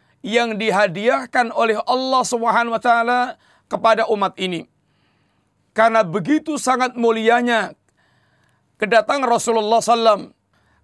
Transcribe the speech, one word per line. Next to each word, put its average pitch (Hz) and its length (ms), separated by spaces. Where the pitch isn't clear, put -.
yang 226 400
dihadiahkan 220 960
oleh 226 320
Allah 262 320
Subhanahu 233 560
wa - 60
Ta'ala 240 360
kepada 220 400
umat 196 240
ini." 185 320
Karena 226 300
begitu 226 560
sangat 247 400
mulianya 226 800
kedatangan 233 480
Rasulullah 226 500
sallam, 220 540